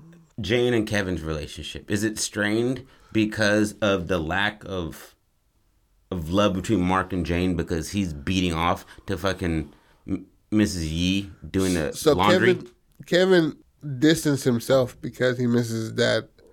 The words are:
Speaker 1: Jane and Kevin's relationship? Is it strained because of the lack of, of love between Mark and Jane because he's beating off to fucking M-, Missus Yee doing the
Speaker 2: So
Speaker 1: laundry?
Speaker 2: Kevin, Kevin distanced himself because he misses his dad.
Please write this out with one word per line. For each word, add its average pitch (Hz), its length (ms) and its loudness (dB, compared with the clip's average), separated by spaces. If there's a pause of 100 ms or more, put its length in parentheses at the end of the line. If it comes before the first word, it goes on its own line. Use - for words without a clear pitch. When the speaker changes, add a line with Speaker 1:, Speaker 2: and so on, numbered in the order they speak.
(400)
Speaker 1:
Jane 120 340 2
and 110 140 0
Kevin's 95 340 -2
relationship? 76 680 -10
Is 107 120 0
it 107 140 -2
strained 117 680 -2 (260)
because 107 680 2
of 98 260 0
the 92 100 0
lack 95 480 -4
of, 87 500 -10 (920)
of 85 200 -6
love 98 240 2
between 92 260 0
Mark 92 320 0
and 87 140 -2
Jane 87 320 0
because 82 340 -4
he's 98 220 -2
beating 90 400 -2
off 87 320 -2 (220)
to 95 100 -4
fucking 87 560 -2 (340)
M-, - 180 -6 (240)
Missus 92 400 0
Yee 92 400 -2 (200)
doing 95 240 0
the 78 180 -2
Speaker 2:
So - 220 2
Speaker 1:
laundry? 180 420 4
Speaker 2:
Kevin, - 160 -10 (340)
Kevin 180 520 4 (420)
distanced 151 460 4
himself 123 560 2
because 127 360 -2
he 123 100 0
misses 117 340 2
his 113 100 -8
dad. 113 380 0 (240)